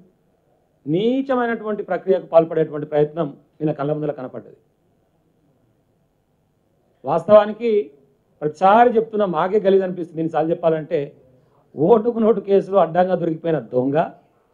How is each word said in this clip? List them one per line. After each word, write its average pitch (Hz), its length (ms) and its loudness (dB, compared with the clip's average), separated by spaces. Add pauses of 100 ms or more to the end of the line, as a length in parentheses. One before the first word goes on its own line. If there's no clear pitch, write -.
(880)
నీచమైనటువంటి 233 960 -2
ప్రక్రియకు 180 420 -2
పాల్పడేటువంటి 160 600 0
ప్రయత్నం 151 400 -2
నిన్న - 440 -8
కళ్ళ 143 220 -4
ముందర 151 180 -6
కనపడ్డది. 123 460 -14 (2500)
వాస్తవానికి 208 840 2 (500)
ప్రతిసారి 202 540 4
చెప్తున్నా 214 300 0
మాకే 185 340 0
గలీజ్ 190 240 2
అనిపిస్తుంది. 175 380 -8
ఇన్నిసార్లు 160 300 -2
చెప్పాలంటే 160 720 -4 (560)
ఓటుకు 220 420 2
నోటు 214 200 2
కేసులో 196 380 0
అడ్డంగా 180 380 2
దొరికిపోయిన 160 440 -4
దొంగ 127 500 -2 (440)